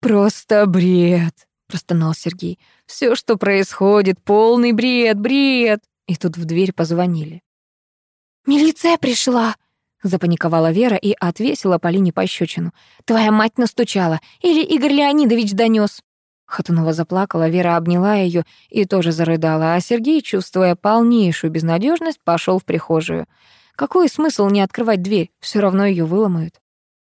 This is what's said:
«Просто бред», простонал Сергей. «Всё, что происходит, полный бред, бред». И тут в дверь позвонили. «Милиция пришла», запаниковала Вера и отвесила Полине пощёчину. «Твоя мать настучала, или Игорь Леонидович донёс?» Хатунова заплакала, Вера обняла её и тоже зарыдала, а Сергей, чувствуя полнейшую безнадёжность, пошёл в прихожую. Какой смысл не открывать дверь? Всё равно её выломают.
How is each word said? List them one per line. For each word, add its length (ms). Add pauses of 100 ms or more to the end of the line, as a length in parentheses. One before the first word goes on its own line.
«Просто 640
бред», 680 (340)
простонал 460
Сергей. 440 (280)
«Всё, 280
что 220
происходит, 880
полный 500
бред, 460
бред». 640 (240)
И 100
тут 200
в 80
дверь 280
позвонили. 720 (1040)
«Милиция 500
пришла», 580 (480)
запаниковала 680
Вера 260
и 220
отвесила 600
Полине 340
пощёчину. 600 (320)
«Твоя 280
мать 260
настучала, 640 (200)
или 220
Игорь 300
Леонидович 600
донёс?» 480 (460)
Хатунова 460
заплакала, 560
Вера 280
обняла 380
её 280 (280)
и 160
тоже 260
зарыдала, 640
а 60
Сергей, 420
чувствуя 520
полнейшую 760
безнадёжность, 720
пошёл 340
в 60
прихожую. 640 (500)
Какой 320
смысл 400
не 120
открывать 420
дверь? 280 (100)
Всё 200
равно 260
её 200
выломают. 480 (560)